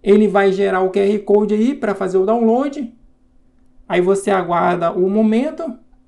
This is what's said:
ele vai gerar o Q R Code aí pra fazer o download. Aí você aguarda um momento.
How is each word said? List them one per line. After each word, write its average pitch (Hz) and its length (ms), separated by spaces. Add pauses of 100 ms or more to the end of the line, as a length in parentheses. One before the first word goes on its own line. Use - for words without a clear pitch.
ele 208 260
vai 196 240
gerar 190 300
o 185 80
Q 196 100
R 202 200
Code 208 340
aí 233 200
pra 214 200
fazer 190 240
o 190 80
download. 233 680 (960)
Aí 180 140
você 196 280
aguarda 175 600
um 180 160
momento. 226 640 (360)